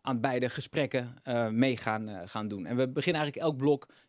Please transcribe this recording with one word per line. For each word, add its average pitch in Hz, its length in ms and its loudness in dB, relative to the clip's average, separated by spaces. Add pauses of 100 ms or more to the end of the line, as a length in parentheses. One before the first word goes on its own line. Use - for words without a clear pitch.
aan 123 180 0
beide 127 280 2
gesprekken, 127 760 -4
eh, 120 260 0
mee 120 280 4
gaan, 110 320 -2
eh, 98 160 -10
gaan 107 240 -6
doen. 98 180 -6
En 123 100 -2
we 127 120 4
beginnen 151 340 0
eigenlijk 151 280 0
elk 135 60 -2
blok 139 320 2 (200)